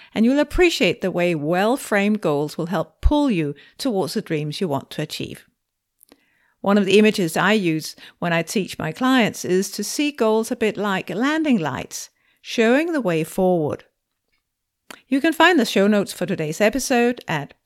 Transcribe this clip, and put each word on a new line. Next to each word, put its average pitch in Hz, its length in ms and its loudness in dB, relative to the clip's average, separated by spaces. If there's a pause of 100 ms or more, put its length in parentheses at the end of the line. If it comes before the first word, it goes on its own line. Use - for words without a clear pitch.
(140)
and 214 120 2
you'll 269 140 4
appreciate 294 640 0
the 185 100 -2
way 175 220 0
well-framed 202 880 0
goals 151 340 -2
will 165 120 -6
help 220 340 -6
pull 294 300 2
you 156 240 -2 (240)
towards 208 340 -2
the 220 80 -2
dreams 151 400 -6
you 190 60 0
want 139 240 -6
to - 100 -6
achieve. - 460 -10 (1120)
One 202 180 2
of 202 60 2
the 190 120 6
images 208 400 4
I 180 160 2
use 165 420 -2 (220)
when 170 160 -2
I 170 80 0
teach - 380 -6
my 156 120 -4
clients 254 540 0
is 190 260 0
to - 120 -8
see 294 280 -2
goals 220 400 0
a 247 40 -2
bit 220 220 -2
like 190 340 -4
landing 277 480 0
lights, 131 500 -8 (320)
showing 262 500 0
the 302 100 -2
way 165 220 0
forward. 175 600 -2 (1200)
You 262 140 0
can 330 100 2
find 330 280 6
the 226 60 4
show 196 200 2
notes 208 260 2
for - 140 -6
today's 160 340 -4
episode 240 680 0
at 139 260 -6 (120)